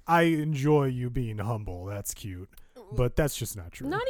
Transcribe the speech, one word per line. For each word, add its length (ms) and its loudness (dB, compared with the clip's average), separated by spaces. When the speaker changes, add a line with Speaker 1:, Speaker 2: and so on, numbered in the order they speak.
Speaker 1:
I 160 6
enjoy 640 4
you 240 -2
being 280 -2
humble. 460 -4
That's 300 -6
cute. 340 -12
But 220 2
that's 200 2
just 200 -6
not 160 -12
true. 160 -8
Speaker 2:
Not 220 -2